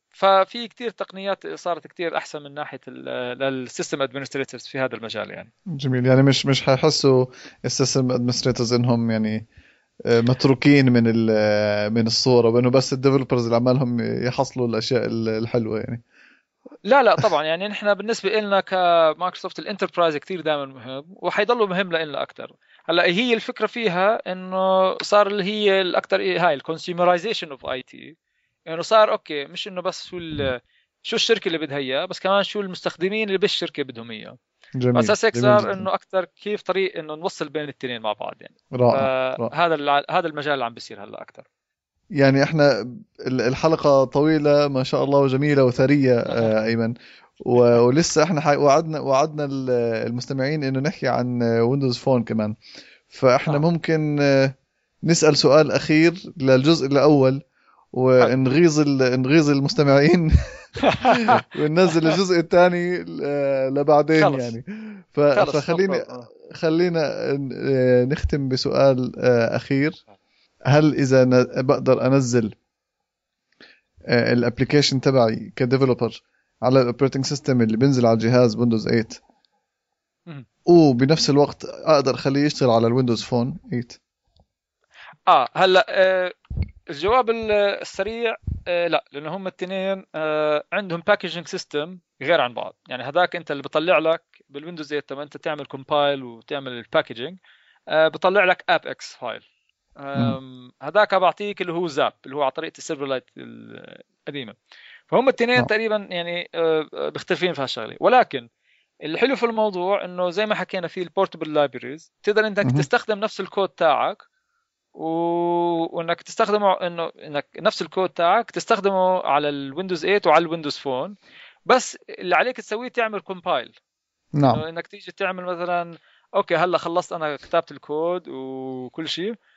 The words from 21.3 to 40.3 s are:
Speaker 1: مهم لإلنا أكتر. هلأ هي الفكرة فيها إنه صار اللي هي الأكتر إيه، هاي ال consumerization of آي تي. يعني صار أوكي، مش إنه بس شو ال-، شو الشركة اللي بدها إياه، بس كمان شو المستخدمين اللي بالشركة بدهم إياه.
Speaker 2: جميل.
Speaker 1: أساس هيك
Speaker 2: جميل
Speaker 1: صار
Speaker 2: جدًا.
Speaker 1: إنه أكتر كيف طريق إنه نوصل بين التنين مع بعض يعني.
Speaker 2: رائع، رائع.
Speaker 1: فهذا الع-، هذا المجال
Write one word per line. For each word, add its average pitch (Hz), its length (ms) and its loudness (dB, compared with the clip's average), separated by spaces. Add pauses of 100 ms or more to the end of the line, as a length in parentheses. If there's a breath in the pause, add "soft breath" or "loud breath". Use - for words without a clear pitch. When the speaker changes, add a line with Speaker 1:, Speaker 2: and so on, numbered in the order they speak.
Speaker 1:
مهم 185 240 -4
لإلنا 160 300 -4
أكتر. - 340 -12 (300 soft breath)
هلأ 170 200 2
هي 220 280 0
الفكرة 220 340 -4
فيها 202 640 -2
إنه 190 720 0
صار 208 260 2
اللي 202 160 -4
هي 202 380 2
الأكتر 185 380 -2
إيه، 180 280 0
هاي 160 60 2
ال 131 80 -6
consumerization 175 960 -2
of - 120 -12
آي 131 120 -6
تي. 135 340 -20 (500)
يعني 165 180 -8
صار 214 280 4
أوكي، 151 340 -6
مش 170 220 -14
إنه 185 140 -10
بس 175 260 -8
شو 180 100 -14
ال-، 143 440 -6 (420)
شو - 120 -6
الشركة 214 320 0
اللي 165 100 -2
بدها 147 200 -6
إياه، 135 280 -4
بس 185 140 -14
كمان 196 240 2
شو 208 180 -6
المستخدمين 190 680 -4
اللي 190 100 -2
بالشركة 175 460 -2
بدهم 117 280 -12
إياه. 110 260 -16 (380 soft breath)
Speaker 2:
جميل. 123 220 2
Speaker 1:
أساس - 280 2
هيك 220 80 2
Speaker 2:
جميل 120 120 -2
Speaker 1:
صار 208 160 6
Speaker 2:
جدًا. 196 120 -4
Speaker 1:
إنه 190 200 -6
أكتر 185 320 -4
كيف - 360 -10
طريق 185 360 -4
إنه 151 180 -12
نوصل 160 340 -8
بين 147 200 -8
التنين 123 320 -10
مع 107 120 -4
بعض - 280 -10
يعني. - 140 -20 (180)
Speaker 2:
رائع، 131 640 0
رائع. 117 140 -6
Speaker 1:
فهذا 165 260 0
الع-، 143 360 0
هذا 170 160 -2
المجال 147 260 -4